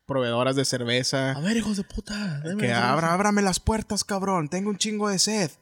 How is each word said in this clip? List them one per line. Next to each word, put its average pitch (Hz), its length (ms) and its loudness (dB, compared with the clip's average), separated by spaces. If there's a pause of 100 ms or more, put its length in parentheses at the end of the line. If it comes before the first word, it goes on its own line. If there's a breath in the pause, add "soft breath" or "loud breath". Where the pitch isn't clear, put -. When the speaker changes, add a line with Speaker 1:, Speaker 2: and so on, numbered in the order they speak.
Speaker 1:
proveedoras 127 500 0
de 139 80 2
cerveza. 127 720 0
Speaker 2:
A 131 80 -4
ver, 214 160 2
hijos 214 180 0
de 190 80 -4
puta, 208 560 -6
denme 180 220 -4
Speaker 1:
Que 123 80 2
Speaker 2:
la 117 60 2
cerveza. 120 180 2
Speaker 1:
abra, 165 200 2
ábrame 202 280 4
las 185 180 2
puertas, 220 460 -2
cabrón. 190 440 0
Tengo 196 200 -2
un 202 80 -2
chingo 208 320 -2
de 190 100 0
sed. 208 320 0 (100)